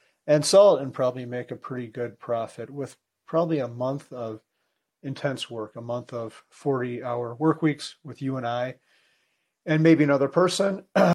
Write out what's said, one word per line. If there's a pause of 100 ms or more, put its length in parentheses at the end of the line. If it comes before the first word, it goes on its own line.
(280)
and
sell
it
and
probably
make
a
pretty
good
profit
with (280)
probably
a
month
of (640)
intense
work,
a
month
of
forty-hour
work
weeks
with
you
and
I, (880)
and
maybe
another
person.
<clears throat> (220)